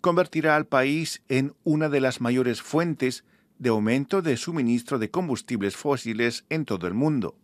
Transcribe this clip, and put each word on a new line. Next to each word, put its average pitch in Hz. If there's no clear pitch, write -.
convertirá 170
al 151
país 143
en 135
una 156
de 143
las 127
mayores 123
fuentes 147
de 127
aumento 123
de 151
suministro 123
de 107
combustibles 123
fósiles 117
en 156
todo 90
el 90
mundo. 131